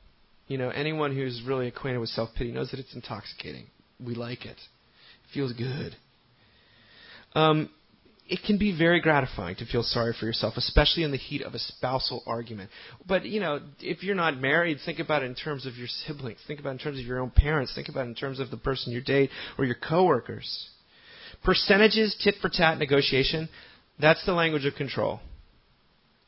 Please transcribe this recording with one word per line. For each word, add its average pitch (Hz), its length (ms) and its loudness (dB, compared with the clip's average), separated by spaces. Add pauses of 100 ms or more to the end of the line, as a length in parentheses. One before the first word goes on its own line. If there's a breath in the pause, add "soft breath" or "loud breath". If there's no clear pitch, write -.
(460)
You 135 100 -4
know, 127 120 -2
anyone 147 460 -2
who's 127 300 -4
really 127 220 -2
acquainted 123 320 -4
with 117 100 -4
self-pity 117 420 -4
knows 131 200 -6
that 131 80 -8
it's - 140 -14
intoxicating. - 720 -12 (360)
We 120 120 -6
like 120 300 -10
it. - 120 -18
It - 760 -20
feels 135 200 -2
good. 127 420 -6 (1400 soft breath)
Um, 156 360 4 (580)
it - 180 -4
can 208 120 4
be 196 180 2
very 170 260 6
gratifying 127 560 2
to 120 80 -8
feel 117 180 0
sorry 117 360 0
for 110 60 -4
yourself, 110 320 -2
especially 151 460 4
in 147 80 -2
the 135 60 -2
heat - 260 -6
of 117 100 -12
a 120 60 -8
spousal 127 680 -4
argument. 113 460 -8 (360 loud breath)
But, 185 180 2
you 202 140 -2
know, 151 200 -2 (200)
if 165 240 -6
you're 196 120 -2
not 160 240 0
married, 151 440 2
think 165 160 -6
about 151 220 0
it 131 60 -2
in 127 80 -8
terms 139 300 -6
of 123 100 -10
your 123 120 -12
siblings. 131 600 -10
Think 147 120 -8
about 143 100 -6
it 135 40 -4
in 127 60 -10
terms 139 200 -6
of 123 60 -8
your 127 140 -4
own 127 100 -2
parents. 147 460 2
Think 139 120 -10
about 139 200 -6
it - 20 -8
in 113 60 -10
terms 135 240 -6
of 127 100 -6
the 120 80 -10
person 127 360 -2
you 120 80 -4
date 135 280 4 (280 loud breath)
or 135 80 2
your 120 100 0
coworkers. 156 920 0 (760 loud breath)
Percentages, 208 760 6
tit 202 220 4
for 185 80 0
tat 160 300 4
negotiation, 139 680 2 (520 loud breath)
that's 156 260 6
the 190 80 2
language 160 320 2
of 139 80 0
control. 117 460 -2 (1080)